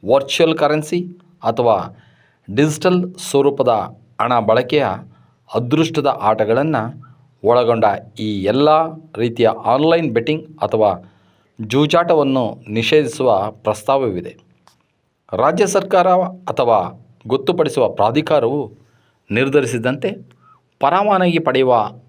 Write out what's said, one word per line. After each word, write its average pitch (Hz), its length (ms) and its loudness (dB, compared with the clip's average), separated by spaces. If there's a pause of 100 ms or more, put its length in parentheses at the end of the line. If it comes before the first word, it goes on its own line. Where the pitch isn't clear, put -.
ವರ್ಚುವಲ್ 156 520 2
ಕರೆನ್ಸಿ 151 480 -2 (360)
ಅಥವಾ 113 540 0 (600)
ಡಿಜಿಟಲ್ 180 640 0
ಸ್ವರೂಪದ 139 500 0 (520)
ಹಣ 120 200 0
ಬಳಕೆಯ 120 460 0 (680)
ಅದೃಷ್ಟದ 151 520 0
ಆಟಗಳನ್ನು 113 1040 -2 (340)
ಒಳಗೊಂಡ 117 400 2 (340)
ಈ 107 240 -4
ಎಲ್ಲ 127 260 2 (480)
ರೀತಿಯ 117 320 0
ಆನ್‌ಲೈನ್ 151 640 0
ಬೆಟ್ಟಿಂಗ್ 151 360 -2 (160)
ಅಥವಾ 104 500 0 (480)
ಜೂಜಾಟವನ್ನು 139 960 0 (120)
ನಿಷೇಧಿಸುವ 113 840 0
ಪ್ರಸ್ತಾವವಿದೆ. 110 840 -4 (960)
ರಾಜ್ಯ 175 340 0
ಸರ್ಕಾರ 185 420 0 (140)
ಅಥವಾ 117 840 -2 (200)
ಗೊತ್ತುಪಡಿಸುವ 135 640 0
ಪ್ರಾಧಿಕಾರವು 135 840 0 (580)
ನಿರ್ಧರಿಸಿದಂತೆ 127 800 0 (680)
ಪರವಾನಗಿ 180 580 2
ಪಡೆಯುವ 127 520 2 (180)